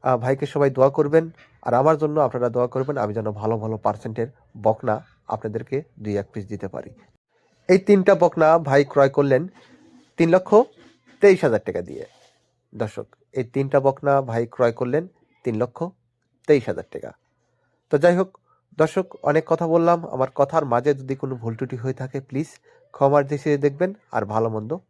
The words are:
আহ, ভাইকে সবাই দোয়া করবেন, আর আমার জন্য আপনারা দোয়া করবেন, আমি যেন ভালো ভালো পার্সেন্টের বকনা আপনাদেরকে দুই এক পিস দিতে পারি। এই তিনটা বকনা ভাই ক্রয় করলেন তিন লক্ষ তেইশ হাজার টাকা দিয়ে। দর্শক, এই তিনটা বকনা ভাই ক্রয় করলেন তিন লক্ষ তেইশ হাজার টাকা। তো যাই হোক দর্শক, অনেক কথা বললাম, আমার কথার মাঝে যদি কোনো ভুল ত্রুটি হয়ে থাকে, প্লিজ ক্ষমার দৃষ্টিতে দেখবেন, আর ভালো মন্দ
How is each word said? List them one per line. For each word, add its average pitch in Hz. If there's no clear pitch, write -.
আহ, 131
ভাইকে 131
সবাই 143
দোয়া 131
করবেন, 156
আর 123
আমার 147
জন্য 151
আপনারা 123
দোয়া 123
করবেন, 131
আমি 107
যেন 107
ভালো 110
ভালো 110
পার্সেন্টের 110
বকনা 110
আপনাদেরকে 113
দুই 104
এক 98
পিস 101
দিতে 98
পারি। -
এই 185
তিনটা 190
বকনা 165
ভাই 143
ক্রয় 139
করলেন 139
তিন 165
লক্ষ 185
তেইশ 190
হাজার 113
টাকা -
দিয়ে। 87
দর্শক, 107
এই 131
তিনটা 135
বকনা 139
ভাই 117
ক্রয় 120
করলেন 131
তিন 117
লক্ষ 120
তেইশ 147
হাজার 85
টাকা। -
তো 151
যাই 175
হোক 185
দর্শক, 170
অনেক 151
কথা 165
বললাম, 170
আমার 131
কথার 147
মাঝে 127
যদি 135
কোনো 135
ভুল 113
ত্রুটি 127
হয়ে 127
থাকে, 135
প্লিজ 139
ক্ষমার 139
দৃষ্টিতে 143
দেখবেন, 147
আর 110
ভালো 110
মন্দ 110